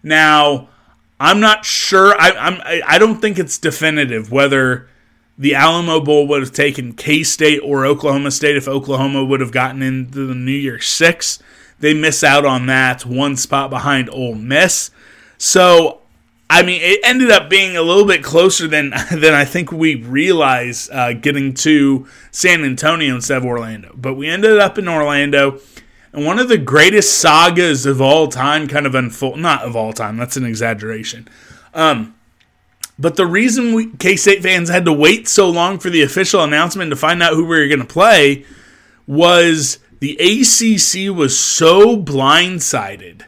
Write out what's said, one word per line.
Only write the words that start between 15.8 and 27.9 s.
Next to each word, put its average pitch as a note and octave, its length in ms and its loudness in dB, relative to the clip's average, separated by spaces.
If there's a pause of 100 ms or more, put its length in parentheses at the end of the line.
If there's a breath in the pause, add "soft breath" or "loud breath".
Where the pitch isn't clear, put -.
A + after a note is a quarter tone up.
I E3+ 120 4
mean, F3+ 200 -2
it G3 200 2
ended B3 280 2
up E3+ 180 4
being F#3+ 300 0
a E3 40 0
little F#3 220 4
bit F3+ 180 0
closer E3 460 2
than, D3+ 220 -2
<laughs> - 200 -6
than D#3 220 4
I C#3+ 140 2
think F3 260 -6
we D#3+ 220 0
realized, C3 1000 -2
uh, B2 220 -4
getting C#3 400 -4
to C#3 520 0 (240 loud breath)
San F3 320 0
Antonio D3 520 -4
instead B2+ 240 -4
of B2 80 -6
Orlando. A2+ 500 -10
But B2+ 180 -8
we C#3+ 140 -8
ended G#3 300 2
up G3+ 180 0
in G3 100 -6
Orlando, C#3+ 760 0 (520 soft breath)
and D3 140 -6
one F#3 120 -2
of B3+ 120 -2
the A3 80 4
greatest D#3+ 600 2
sagas E3 680 2
of C3+ 160 0